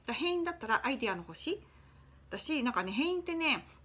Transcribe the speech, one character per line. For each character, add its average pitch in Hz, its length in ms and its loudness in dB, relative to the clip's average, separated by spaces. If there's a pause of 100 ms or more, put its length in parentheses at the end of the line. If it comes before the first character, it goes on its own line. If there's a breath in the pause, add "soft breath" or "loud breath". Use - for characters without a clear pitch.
だ-、 240 80 -2
変 349 300 0
異 - 20 0
だ 339 80 0
っ - 40 -12
た 220 100 -8
ら 220 180 2
ア 254 40 2
イ 262 80 2
デ 226 120 0
ア 185 80 0
の 175 60 -8
星 311 380 -6 (680 soft breath)
だ 202 100 -6
し、 302 240 0
な 247 80 2
ん - 20 0
か 190 100 2
ね、 190 100 -4
変 330 220 2
異 349 40 0
っ 349 40 -2
て 339 120 -2
ね、 311 320 2 (180 loud breath)